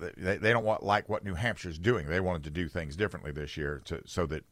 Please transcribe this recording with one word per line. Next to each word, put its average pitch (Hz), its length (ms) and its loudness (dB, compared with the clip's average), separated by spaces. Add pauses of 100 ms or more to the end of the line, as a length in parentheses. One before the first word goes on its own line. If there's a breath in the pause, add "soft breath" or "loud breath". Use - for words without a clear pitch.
(160)
they, 92 200 0
they 107 160 4
don't 117 120 2
want, 107 200 2
like 101 240 4
what 104 160 -2
New 95 100 -4
Hampshire's 90 460 -4
doing. 95 260 4
They 85 140 2
wanted 87 240 0
to 78 60 -6
do 80 180 -2
things 76 260 -4
differently 90 380 -2
this 73 240 -6
year 71 300 -2
to, - 200 -6
so 90 200 0
that 76 240 -4